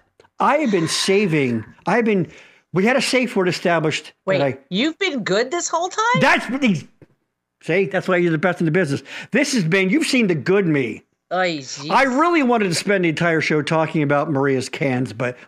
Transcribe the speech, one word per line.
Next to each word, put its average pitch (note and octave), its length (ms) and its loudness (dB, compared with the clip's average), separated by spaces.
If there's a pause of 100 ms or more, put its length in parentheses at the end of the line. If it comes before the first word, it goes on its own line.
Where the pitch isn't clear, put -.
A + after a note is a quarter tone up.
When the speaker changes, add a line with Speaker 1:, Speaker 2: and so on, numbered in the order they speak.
(400)
Speaker 1:
I B3 180 2
have D4 140 0
been E3+ 160 0
saving. D#3 760 0 (220)
I've A3 180 2
been, G3+ 220 2 (460)
we F#3+ 120 2
had B3+ 100 2
a C4 60 2
safe B3 340 0
word F#3 120 2
established D#3+ 580 0
that - 80 -20 (120)
Speaker 2:
Wait, F#3+ 160 0
Speaker 1:
I C3+ 160 -2 (120)
Speaker 2:
you've C4 300 -2
been C#4+ 240 -4
good G#3 280 -2
this E4+ 160 -4
whole F4 220 -2
time? A#4+ 320 0
Speaker 1:
That's D4 240 2 (180)
ex-, G3 220 0 (800)
see, F#3 220 0
that's F3 240 -4
why F3+ 80 2
you're F3 140 2
the D#3+ 60 0
best F3 220 0
in F3 60 0
the D#3+ 60 0
business. D#3 320 0 (280)
This C#4 220 2
has A3+ 100 0
been, F#3 260 2
you've C#4+ 160 0
seen A#3+ 220 2
the F3 80 2
good F3+ 320 0
me. B2 340 -2 (300)
Speaker 2:
Oy, F3 280 -2
jeez. C#3 300 -12
Speaker 1:
I A3+ 140 4
really D4 400 2
wanted A#3+ 240 2
to E3 80 0
spend F#3+ 300 0
the E3 40 2
entire E3 320 0
show D#3 200 0
talking D#3+ 420 0
about C#3+ 260 0
Maria's C3+ 400 0
cans, B2+ 440 -4
but B2 240 -6 (100)